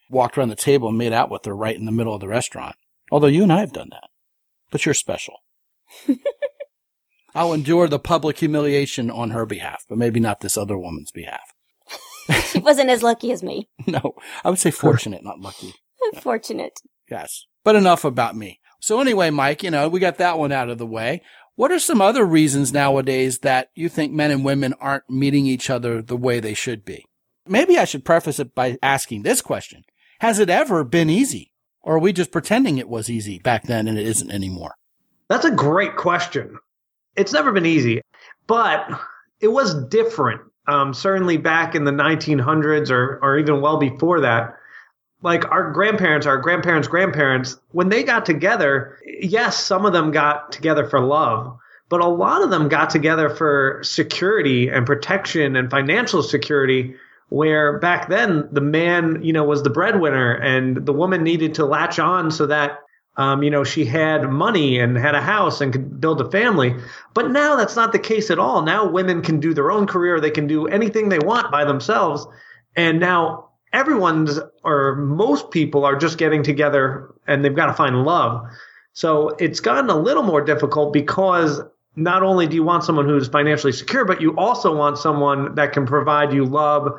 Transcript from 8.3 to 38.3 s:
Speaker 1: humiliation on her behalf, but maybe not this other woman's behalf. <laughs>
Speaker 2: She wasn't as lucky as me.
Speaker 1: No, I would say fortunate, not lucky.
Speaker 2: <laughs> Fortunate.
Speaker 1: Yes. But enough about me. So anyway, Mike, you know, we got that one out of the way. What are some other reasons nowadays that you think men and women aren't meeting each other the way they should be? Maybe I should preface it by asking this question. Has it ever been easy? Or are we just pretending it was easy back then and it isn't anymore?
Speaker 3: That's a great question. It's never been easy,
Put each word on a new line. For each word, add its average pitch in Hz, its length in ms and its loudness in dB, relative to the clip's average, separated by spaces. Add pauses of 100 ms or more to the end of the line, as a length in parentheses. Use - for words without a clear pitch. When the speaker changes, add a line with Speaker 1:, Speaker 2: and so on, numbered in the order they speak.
Speaker 1:
humiliation 143 720 -2
on 117 200 -6
her 113 160 -4
behalf, - 420 -10
but 110 100 -8
maybe 117 220 0
not 107 200 -2
this - 160 -6
other 104 220 -4
woman's 82 320 -12
behalf. - 300 -14 (480)
<laughs> - 100 -18 (460)
Speaker 2:
She - 160 -4
wasn't 277 300 4
as 240 120 2
lucky 233 300 0
as 175 100 -6
me. - 260 -10 (180)
Speaker 1:
No, 143 280 -4 (300)
I 180 60 2
would 190 100 0
say 175 100 2
fortunate, 117 540 0
not 92 160 -14
lucky. 95 340 -18 (220)
Speaker 2:
<laughs> 440 240 -6
Fortunate. 220 580 -8 (320)
Speaker 1:
Yes. 92 360 -14 (180)
But 214 100 6
enough 185 300 4
about 120 320 -2
me. 104 240 -14 (200)
So 214 200 0
anyway, 208 300 2
Mike, 147 340 -2
you 175 80 -4
know, 147 160 0
we 170 100 -2
got 180 200 0
that 175 200 0
one 143 140 -2
out 131 160 -2
of 120 100 -8
the 117 80 -10
way. 113 360 -6 (340)
What 277 160 0
are 349 80 0
some 285 200 0
other 233 240 4
reasons 147 480 2
nowadays 135 680 0
that 131 340 0
you 165 140 -6
think 151 240 -4
men 151 180 0
and 135 140 -2
women 139 360 0
aren't 139 300 -6
meeting 139 360 2
each 127 220 -2
other 120 320 -2
the 117 160 -6
way 123 220 -2
they 107 160 -6
should 110 300 -8
be? 90 200 -16 (420)
Maybe 320 300 4
I 233 80 4
should 143 200 -6
preface 165 340 0
it 135 160 -8
by 127 300 -2
asking 135 380 -2
this 170 200 0
question. - 400 -10 (380)
Has 220 180 2
it 208 100 4
ever 190 360 2
been 156 260 2
easy? 254 400 0 (300)
Or 160 160 0
are 160 40 4
we 190 120 4
just 175 180 -2
pretending 196 480 0
it 123 100 -8
was 113 220 -6
easy 104 300 -6
back 117 240 0
then 113 240 -2
and 107 100 -2
it 107 80 -4
isn't 110 240 -4
anymore? 92 460 -8 (520)
Speaker 3:
That's - 160 0
a 320 60 4
great 160 460 0
question. - 600 -4 (600)
It's 196 160 0
never 294 180 2
been 190 160 0
easy, 127 340 2 (460)